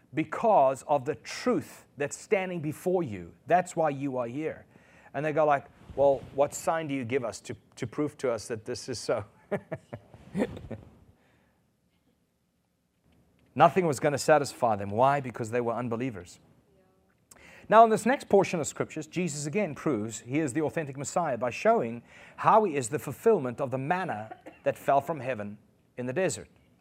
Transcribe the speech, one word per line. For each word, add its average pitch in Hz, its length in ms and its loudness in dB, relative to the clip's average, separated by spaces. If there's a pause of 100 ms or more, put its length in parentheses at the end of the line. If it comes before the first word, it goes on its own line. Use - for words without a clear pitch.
(120)
because 151 760 2
of 143 160 2
the 139 100 -4
truth - 720 -4 (100)
that's 143 220 -6
standing 185 420 -6
before 156 440 -2
you. 90 280 -10 (140)
That's 180 300 2
why 160 140 0
you 139 280 -6
are 120 80 -4
here." 143 380 -8 (500)
And 143 100 -4
they 156 80 -2
go 156 140 2
like, 143 200 2 (300)
"Well, 139 260 4 (120)
what 143 200 2
sign 165 340 -2
do 139 60 -4
you 135 100 -4
give 123 200 -2
us 107 180 -8
to, 113 140 -12 (200)
to 131 100 -8
prove 147 320 -6
to 127 140 0
us 107 160 -6
that 110 160 -8
this 123 240 -8
is 123 100 -6
so?" 113 260 -2 (260)
<laughs> - 40 -4 (4000)
Nothing 170 320 6
was 143 140 0
gonna 147 180 2
satisfy 131 560 4
them. 101 160 -4
Why? 135 300 4
Because 117 320 -8
they 123 80 0
were 117 120 -2
unbelievers. 113 680 -6 (1300)
Now, 220 160 10
in 226 60 6
this 220 140 0
next 262 240 0
portion 190 320 4
of 139 60 -4
scriptures, - 400 -6
Jesus 151 400 -4
again 156 300 -4
proves 113 440 -4
he 127 200 -2
is 151 120 -2
the 156 100 -2
authentic 143 360 -4
Messiah 143 400 -2
by 156 120 -2
showing 143 520 0 (340)
how 202 280 6
he 165 100 0
is 127 140 -2
the 143 100 -2
fulfillment 143 640 0
of 135 100 -2
the 127 80 -4
manna 135 560 -4 (300)
that 139 120 0
fell 139 240 4
from 156 200 -2
heaven 104 360 -6 (400)
in 123 100 -6
the 127 60 -4
desert. 131 360 -2 (320)